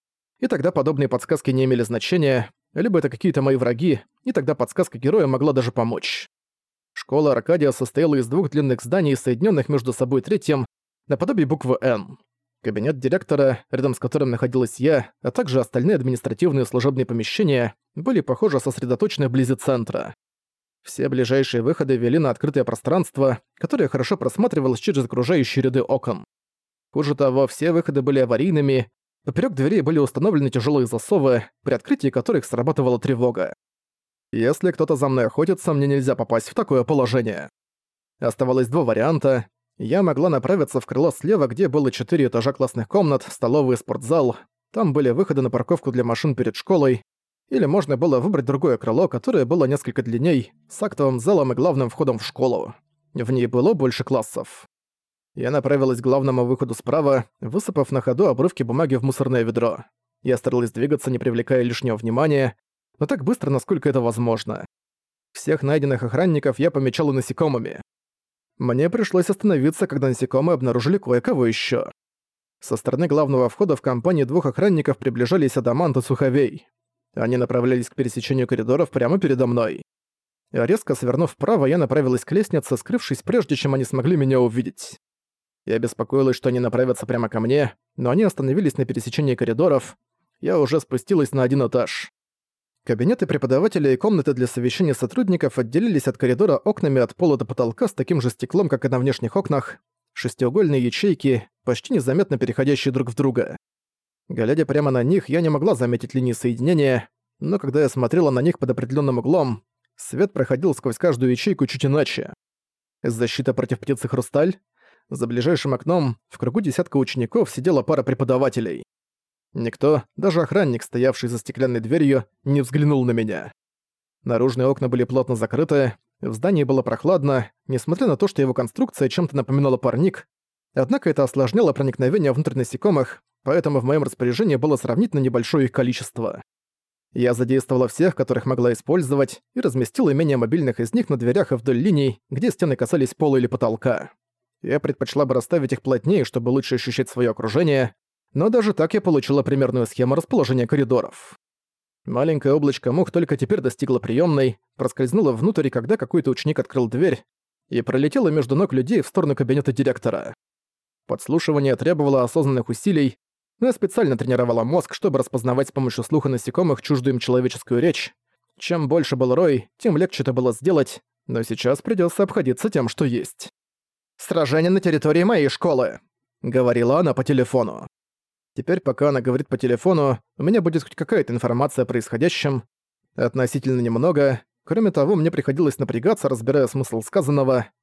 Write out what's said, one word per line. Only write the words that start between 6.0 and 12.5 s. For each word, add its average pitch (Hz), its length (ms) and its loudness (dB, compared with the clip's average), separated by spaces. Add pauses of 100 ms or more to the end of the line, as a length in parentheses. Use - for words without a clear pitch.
Школа 147 380 0
Аркадия 143 400 2
состояла 147 440 0
из 123 120 0
двух 151 240 0
длинных 139 300 0
зданий, 147 340 0
соединённых 135 520 0
между 127 260 -2
собой 127 280 0
третьим, 147 440 0 (420)
наподобие 180 400 0
буквы 127 340 0
«Н». 120 380 -2 (440)